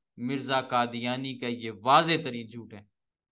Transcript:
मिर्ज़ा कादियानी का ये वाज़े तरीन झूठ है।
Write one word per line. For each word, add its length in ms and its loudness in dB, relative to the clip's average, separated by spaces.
मिर्ज़ा 460 0
कादियानी 680 0
का 120 -6
ये 220 -6
वाज़े 380 6
तरीन 300 -8
झूठ 240 -16
है। 120 -18